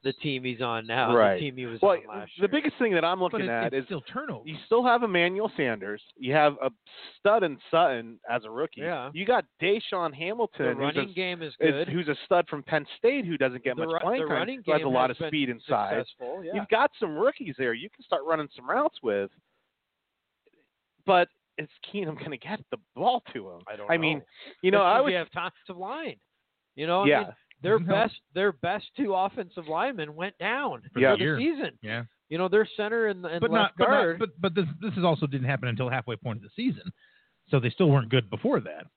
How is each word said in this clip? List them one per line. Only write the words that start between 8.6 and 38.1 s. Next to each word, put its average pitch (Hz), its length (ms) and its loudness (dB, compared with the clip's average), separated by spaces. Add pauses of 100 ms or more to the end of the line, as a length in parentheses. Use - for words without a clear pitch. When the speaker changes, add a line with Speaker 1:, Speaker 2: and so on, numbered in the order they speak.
Speaker 1:
Yeah. 143 320 -6
Speaker 2:
You 170 140 -8
got 190 180 2 (160)
Deshaun 180 540 -2
Hamilton, 180 520 -4
Speaker 1:
The 127 80 2
Speaker 2:
who's 135 40 -6
a - 20 -6 (200)
Speaker 1:
running 202 120 -4
game 180 300 -6
is 151 180 -10
Speaker 2:
is, 160 120 4
Speaker 1:
good. 143 160 -2
Speaker 2:
who's 156 200 -2
a 143 160 -2
stud 175 240 4
from 147 140 -8
Penn 151 240 -2 (100)
State 247 300 0
who 165 100 -4
doesn't 127 280 0
get 127 120 -2
Speaker 1:
The 160 100 -4
Speaker 2:
much 165 60 -4
Speaker 1:
ru-, 165 80 -2
Speaker 2:
playing 190 220 -2
Speaker 1:
the 156 60 -4
Speaker 2:
time, 151 100 -2
Speaker 1:
running 233 260 -6
Speaker 2:
who 160 80 0
has 151 80 4
Speaker 1:
game 156 60 -2
Speaker 2:
a 135 40 0
lot 127 200 4
Speaker 1:
has 123 60 -6
Speaker 2:
of - 40 -12
Speaker 1:
been 160 100 -4
Speaker 2:
speed 143 200 0
and 117 120 -6
size. 113 440 0
Speaker 1:
successful, 156 380 -12
yeah. 160 100 -8
Speaker 2:
You've 202 140 -4
got 233 300 4
some 160 180 -4
rookies 190 420 0
there 123 160 0
you 151 160 -10
can - 140 -20
start 156 200 -2
running 156 320 0
some 127 120 -16
routes 269 340 -2
with. 101 280 -2 (1800)
But 180 220 6 (300)
is 151 100 -8 (240)
Keenum 160 260 -6
gonna 143 180 -10
get 156 240 -10 (100)
the 117 80 -8 (160)
ball 233 280 0 (100)
to 95 180 -10
him? 85 160 -18
Speaker 1:
I 104 100 -12
don't 104 140 -8
Speaker 2:
I 170 80 4
mean, 156 200 0
Speaker 1:
know. 135 60 -12 (380)
Speaker 2:
you 185 80 4
know, 202 80 6
Speaker 1:
It's 190 80 6
Speaker 2:
I 185 100 6
Speaker 1:
'cause 262 80 6
Speaker 2:
would 285 80 2
Speaker 1:
you 180 60 2
have 160 140 -6
time 175 180 -6 (160)
to 196 80 -14
line. 214 420 -10 (600)
You 143 100 -4
know, 180 160 4
I - 40 4
Speaker 2:
Yeah. 143 180 6
Speaker 1:
mean – 90 80 -12 (280)
their 190 180 2
Speaker 3:
No. 170 140 -2
Speaker 1:
best, 214 280 2 (120)
their 185 200 0
best 175 340 -6 (100)
two 214 180 -2
offensive 185 540 -4
linemen 160 460 -4
went 180 240 -8
down 180 440 -4 (100)
Speaker 3:
For 123 80 -2
Speaker 2:
Yeah. 131 120 6
Speaker 1:
for 107 60 2
the - 0 -
Speaker 3:
the 117 60 0
year. 151 140 0
Speaker 1:
season. 262 440 -4
Speaker 3:
Yeah. 117 220 -6 (240)
Speaker 1:
You 156 100 -6
know, 185 100 0
their 208 160 4
center 214 440 -2
and, 180 180 -6
and 165 140 -4
Speaker 3:
But 156 100 2
Speaker 1:
left - 20 0
Speaker 3:
not, 208 240 4
but 196 160 4
not, 277 100 6
Speaker 1:
guard. 165 160 0
Speaker 3:
but, 190 220 -6
but 180 140 -2
this, 185 120 2 (140)
this 202 140 -6
has 180 100 0
also 160 220 2
didn't 135 200 -2
happen 127 220 -2
until 120 220 -2
halfway 120 260 -4
point 117 220 -6
of 104 40 -14
the 101 80 -20
season. 208 420 -4 (560)
So 139 120 4
they 117 100 0
still 175 200 4
weren't 131 180 4
good 113 220 2